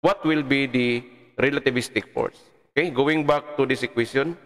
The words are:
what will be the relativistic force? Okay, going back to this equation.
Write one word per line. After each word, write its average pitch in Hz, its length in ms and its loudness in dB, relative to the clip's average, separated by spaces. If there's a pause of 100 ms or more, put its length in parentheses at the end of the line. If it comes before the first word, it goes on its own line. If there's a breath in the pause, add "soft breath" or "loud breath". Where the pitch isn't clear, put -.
what 190 220 2
will 156 180 2
be 139 240 0
the 120 380 0 (340)
relativistic 127 720 -2
force? - 240 -4 (400)
Okay, 165 140 0
going 147 340 2
back 147 320 0
to 135 80 2
this 123 180 -2
equation. 135 640 -2